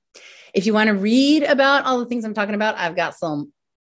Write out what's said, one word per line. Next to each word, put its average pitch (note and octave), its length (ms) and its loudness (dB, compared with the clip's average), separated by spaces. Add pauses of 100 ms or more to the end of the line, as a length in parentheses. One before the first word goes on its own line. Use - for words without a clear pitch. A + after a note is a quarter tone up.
(540)
If F#3+ 140 0
you A3 80 2
wanna G#3+ 180 4
read C4 500 2
about C#4 420 2
all C4 120 0
the A#3+ 80 -4
things A#3+ 200 -6
I'm G#3+ 100 -8
talking G#3 200 -2
about, G#3+ 220 -2
I've E3+ 180 -4
got E3+ 200 -2
some, D3 380 -6 (280)